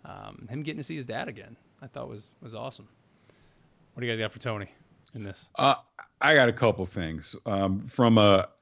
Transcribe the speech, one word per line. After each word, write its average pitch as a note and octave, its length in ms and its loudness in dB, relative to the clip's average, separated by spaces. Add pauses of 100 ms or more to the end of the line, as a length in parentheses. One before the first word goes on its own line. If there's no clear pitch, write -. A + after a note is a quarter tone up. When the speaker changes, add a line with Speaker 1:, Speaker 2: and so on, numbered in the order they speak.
Speaker 1:
um, G2 460 -18
him C#3+ 140 -10
getting D3+ 160 -10
to C#3 40 -10
see E3 120 -10
his C3+ 100 -10
dad B2 220 -8
again. A2 280 -16 (240)
I C3+ 60 -20
thought B2+ 240 -14
was, A2 200 -18 (120)
was A2+ 140 -18
awesome. A2+ 320 -14 (1040)
What - 80 -12
do B2 60 -4
you A#2 40 -2
guys A2+ 80 -4
got G#2+ 120 -4
for - 80 -20
Tony G#2 280 -6 (460)
in A2 100 -12
this? G2 320 -14
Speaker 2:
Uh, C3+ 200 2 (460)
I D3+ 120 4
got C3 160 6
a A2 40 0
couple A#2 340 0
things. D#2+ 480 -8 (100)
Um, G2 360 -2
from A#2 360 4
a G2+ 320 6 (120)